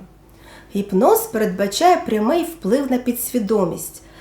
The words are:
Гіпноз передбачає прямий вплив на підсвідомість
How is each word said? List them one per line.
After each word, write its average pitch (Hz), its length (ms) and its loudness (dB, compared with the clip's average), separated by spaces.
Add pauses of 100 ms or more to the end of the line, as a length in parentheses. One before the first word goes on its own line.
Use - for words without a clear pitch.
(760)
Гіпноз 208 440 2
передбачає 214 840 0
прямий 226 380 0
вплив 262 480 -2
на 254 60 2
підсвідомість 220 1040 -4 (200)